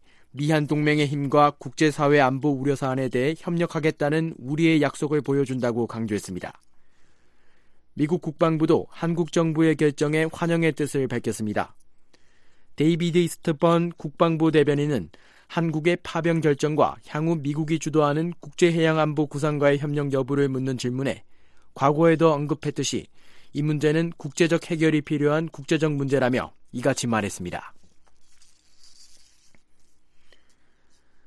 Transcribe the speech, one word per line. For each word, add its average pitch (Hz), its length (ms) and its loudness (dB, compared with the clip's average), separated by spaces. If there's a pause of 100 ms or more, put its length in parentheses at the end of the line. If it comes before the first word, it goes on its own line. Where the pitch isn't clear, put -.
(300)
미한 147 380 0
동맹의 151 400 2
힘과 143 500 2
국제사회 147 640 2
안보 135 300 2
우려 135 260 0
사안에 131 320 -2
대해 127 280 0
협력하겠다는 160 1000 -2
우리의 156 420 2
약속을 143 420 0
보여준다고 123 680 0
강조했습니다. 101 640 -6 (1400)
미국 151 280 -2
국방부도 160 680 0
한국 165 420 -4
정부의 160 420 2
결정에 151 580 0
환영의 165 420 0
뜻을 139 340 -2
밝혔습니다. 110 640 -4 (1040)
데이비드 165 420 2
이스트번 170 800 2
국방부 160 560 0
대변인은 143 580 2 (380)
한국의 165 560 0
파병 165 360 -2
결정과 147 580 2 (100)
향후 160 260 -2
미국이 151 460 -2
주도하는 156 580 0
국제해양안보 160 880 2
구상과의 143 520 0
협력 147 340 -4
여부를 139 360 0
묻는 131 300 -4
질문에 123 460 -4 (500)
과거에도 160 580 4
언급했듯이 143 760 -4 (440)
이 147 100 -4
문제는 151 540 0
국제적 160 540 0
해결이 156 300 2
필요한 147 480 0
국제적 156 420 -2
문제라며 131 600 0 (180)
이같이 127 380 -2
말했습니다. 98 640 -4 (3500)